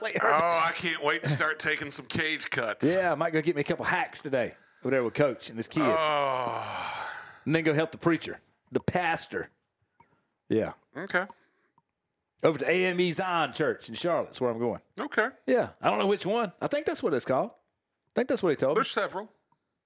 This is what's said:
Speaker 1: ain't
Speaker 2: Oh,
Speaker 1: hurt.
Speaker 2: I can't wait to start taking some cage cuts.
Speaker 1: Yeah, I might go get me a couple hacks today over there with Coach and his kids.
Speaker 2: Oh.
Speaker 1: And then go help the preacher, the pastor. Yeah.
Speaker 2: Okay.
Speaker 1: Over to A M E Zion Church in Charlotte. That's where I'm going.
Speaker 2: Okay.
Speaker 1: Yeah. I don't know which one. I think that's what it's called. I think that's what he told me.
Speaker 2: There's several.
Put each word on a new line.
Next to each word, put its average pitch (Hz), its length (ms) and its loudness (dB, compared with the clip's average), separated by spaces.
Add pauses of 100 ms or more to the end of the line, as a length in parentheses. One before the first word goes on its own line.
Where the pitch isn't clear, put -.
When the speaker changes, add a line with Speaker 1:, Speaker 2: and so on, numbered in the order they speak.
Speaker 1:
ain't 240 160 -2
Speaker 2:
Oh, - 60 4
Speaker 1:
hurt. - 80 4
Speaker 2:
I 165 400 2
can't 160 280 -2
wait 156 200 2
to 143 60 0
start 156 280 2
taking 151 320 -2
some 139 160 -10
cage 156 460 -4
cuts. 113 340 -2
Speaker 1:
Yeah, 180 260 4
I 151 40 2
might 165 180 -2
go 160 80 2
get 156 140 0
me 143 60 -2
a - 20 0
couple 160 220 -2
hacks - 360 0
today 127 320 0 (300)
over 127 80 0
there 131 120 2
with 113 120 -2
Coach 143 340 0
and 113 80 -12
his 113 100 -4
kids. - 200 2 (140)
Speaker 2:
Oh. 131 600 0 (840)
Speaker 1:
And 147 100 2
then 160 80 2
go 156 100 4
help 160 180 0
the - 60 -16
preacher, - 420 0 (320)
the 127 100 2
pastor. - 680 -2 (1000)
Yeah. 101 240 0 (220)
Speaker 2:
Okay. 185 300 -2 (1200)
Speaker 1:
Over 156 140 4
to 131 120 -2
A 185 180 2
M 180 120 -2
E 180 120 4
Zion 165 420 -2
Church 131 340 -2
in 117 60 -10
Charlotte. 165 360 0
That's - 120 -8
where 123 80 2
I'm 113 80 -4
going. 113 220 -2 (200)
Speaker 2:
Okay. 214 280 0 (180)
Speaker 1:
Yeah. 233 240 2 (100)
I - 120 2
don't 208 80 0
know 202 80 2
which 202 180 0
one. 208 340 0
I - 80 -4
think 294 200 0
that's 320 160 -4
what 180 100 2
it's 123 120 0
called. 147 260 0
I - 640 -20
think 262 140 0
that's 240 120 0
what 185 80 2
he 139 60 4
told 135 180 2
me. - 60 4
Speaker 2:
There's - 100 0
several. 196 420 -4 (540)